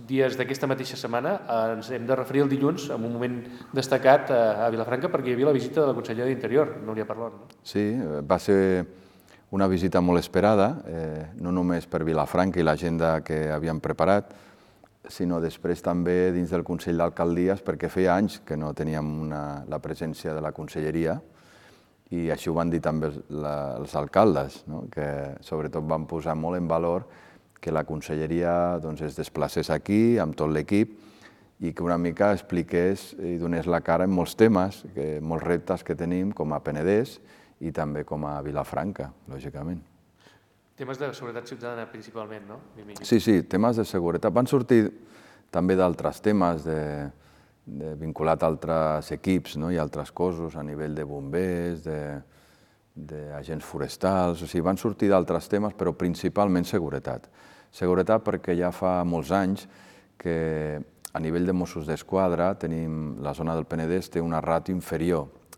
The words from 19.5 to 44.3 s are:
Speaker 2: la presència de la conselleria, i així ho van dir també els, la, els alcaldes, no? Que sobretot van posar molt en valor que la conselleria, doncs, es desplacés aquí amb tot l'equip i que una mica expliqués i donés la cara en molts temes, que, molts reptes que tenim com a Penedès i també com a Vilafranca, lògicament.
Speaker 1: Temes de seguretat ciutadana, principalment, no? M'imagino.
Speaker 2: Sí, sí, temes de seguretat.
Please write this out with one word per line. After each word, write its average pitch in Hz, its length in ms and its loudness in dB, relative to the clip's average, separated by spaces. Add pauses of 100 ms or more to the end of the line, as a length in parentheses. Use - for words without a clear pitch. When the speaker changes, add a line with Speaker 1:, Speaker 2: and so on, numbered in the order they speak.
Speaker 2:
la 76 120 -4
presència 78 540 -6
de 78 80 -4
la 78 100 -4
conselleria, 80 680 -2 (920)
i 85 160 -2
així 76 200 -4
ho 80 40 0
van 85 160 0
dir 82 160 0
també 78 240 -2
els, 73 80 -8 (120)
la, 73 500 -6
els 73 180 -8
alcaldes, 73 720 2
no? 78 240 -8
Que 71 480 -6
sobretot 76 480 -6
van 80 160 -2
posar 80 320 -4
molt 85 200 -2
en 87 120 -2
valor 85 380 0 (580)
que 80 80 -2
la 78 100 2
conselleria, 85 920 0
doncs, 78 240 -6
es 73 160 -6
desplacés 78 560 -2
aquí 107 480 4
amb 78 160 -2
tot 78 160 2
l'equip 101 380 2 (760)
i 80 80 -4
que - 80 -8
una 87 160 2
mica 87 380 2
expliqués 87 840 -2
i 85 240 -4
donés 85 240 -2
la 85 160 2
cara 85 240 2
en 95 80 2
molts 85 240 0
temes, 101 460 4 (100)
que, 76 240 -4
molts 78 300 -4
reptes 87 340 0
que 85 160 -4
tenim 90 380 -2
com 76 180 -2
a 71 80 -2
Penedès 90 540 2 (500)
i 80 80 -4
també 73 320 -4
com 76 240 -6
a 73 60 -6 (100)
Vilafranca, 71 600 -4 (240)
lògicament. 71 480 -8 (1000)
Speaker 1:
Temes 131 240 -10
de 139 140 -4
seguretat 120 340 -10
ciutadana, 117 400 -10
principalment, 107 640 -14
no? 120 80 -16 (160)
M'imagino. 104 320 -16
Speaker 2:
Sí, 117 160 6
sí, 104 160 6 (100)
temes 110 320 2
de 98 60 -2
seguretat. 85 480 0